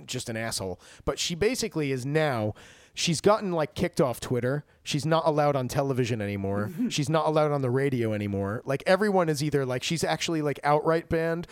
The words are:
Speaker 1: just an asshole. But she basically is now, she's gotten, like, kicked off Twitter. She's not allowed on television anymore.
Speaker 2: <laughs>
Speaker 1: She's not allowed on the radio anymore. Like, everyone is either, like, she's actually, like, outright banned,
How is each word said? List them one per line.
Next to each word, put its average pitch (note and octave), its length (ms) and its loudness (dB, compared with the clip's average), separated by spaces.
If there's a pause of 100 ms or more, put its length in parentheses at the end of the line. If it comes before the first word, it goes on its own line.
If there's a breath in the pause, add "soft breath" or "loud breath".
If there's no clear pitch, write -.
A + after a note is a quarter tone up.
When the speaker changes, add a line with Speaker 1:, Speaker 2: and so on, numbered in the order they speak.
Speaker 1:
just B2+ 240 -8
an A2+ 80 -6
asshole. G#2 420 -6 (260 loud breath)
But C#3 140 -4
she - 160 -2
basically E3 580 -2
is B2+ 120 -6
now, C#3 480 0 (400 loud breath)
she's - 280 -2
gotten, G#3 320 4
like, D#3 220 -2
kicked F3 260 0
off B2 180 2
Twitter. B2+ 460 -2 (180 soft breath)
She's C#3 220 -2
not D#3+ 200 2
allowed D3 300 2
on C3 140 -2
television B2+ 520 0
anymore. G2+ 580 -2
Speaker 2:
<laughs> A#3+ 100 0
Speaker 1:
She's D3+ 200 -2
not D#3 160 2
allowed D3+ 260 2
on C#3+ 100 0
the B2+ 80 0
radio B2 440 2
anymore. G2+ 520 -2
Like, C3+ 200 -4
everyone F#3+ 440 4
is D3 140 0
either, C#3+ 220 0
like, B2+ 180 -4
she's E3+ 200 -2
actually, D#3+ 380 -2
like, D3 220 -2
outright D#3 460 2
banned, E3 420 0